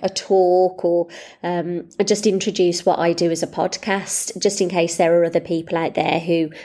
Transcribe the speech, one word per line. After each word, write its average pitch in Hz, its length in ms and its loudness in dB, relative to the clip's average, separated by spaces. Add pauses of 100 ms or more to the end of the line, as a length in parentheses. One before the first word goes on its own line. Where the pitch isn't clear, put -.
a 190 60 -2
talk 185 760 2
or, 170 240 2 (340)
um, 175 460 -4 (160)
just 208 220 0
introduce 185 580 0
what 180 140 2
I 170 140 2
do 170 180 0
as 160 120 -2
a 156 40 -4
podcast, - 920 -4
just 202 220 0
in 180 80 0
case 170 280 0
there 170 240 4
are 170 40 4
other 165 160 0
people 165 380 -4
out 165 160 -4
there 170 260 0
who 165 300 0 (140)